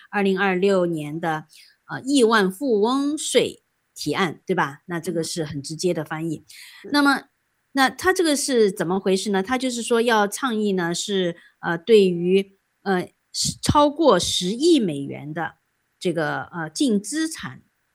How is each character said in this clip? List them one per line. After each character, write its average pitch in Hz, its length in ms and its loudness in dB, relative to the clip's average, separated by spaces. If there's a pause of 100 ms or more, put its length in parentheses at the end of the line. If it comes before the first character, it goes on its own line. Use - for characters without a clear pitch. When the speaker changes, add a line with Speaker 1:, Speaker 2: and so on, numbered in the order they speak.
(100)
Speaker 1:
二 202 120 -2
零 190 160 2
二 190 160 2
六 185 300 2
年 156 340 -4
的， 156 280 -4 (400)
呃， 151 140 -10
亿 262 240 4
万 214 260 4
富 226 300 0
翁 277 380 0
税 - 440 -2 (320)
提 147 200 -6
案， 160 320 -2
对 185 100 -2
吧？ 147 300 -2
那 175 120 -6
这 170 140 -6
个 165 100 -2
是 160 220 -6
很 147 180 -8
直 156 140 -12
接 175 160 -2
的 160 100 -4
翻 160 280 -8
译。 151 120 -8 (440)
Speaker 2:
嗯。 - 80 -16
Speaker 1:
那 294 80 2
么， 277 220 2 (480)
那 262 180 2
它 - 200 0
这 370 140 2
个 294 100 2
是 240 380 2
怎 185 140 -4
么 185 120 0
回 190 160 0
事 190 140 -2
呢？ 190 140 0
它 254 160 -2
就 262 120 -4
是 233 120 -6
说 233 180 0
要 226 260 2
倡 226 300 -4
议 208 160 0
呢， 175 220 -2
是， 185 420 -2 (240)
呃， 170 160 -2
对 202 320 6
于， 180 480 0 (280)
呃， 185 220 -2 (280)
十-， - 260 -4
超 294 300 4
过 285 280 4
十 180 340 -2
亿 294 280 4
美 160 220 -2
元 139 320 -10
的 165 220 -8 (440)
这 175 140 -2
个， 147 300 -4
呃， 160 260 -10
净 220 280 0
资 311 300 -4
产 160 320 -14 (340)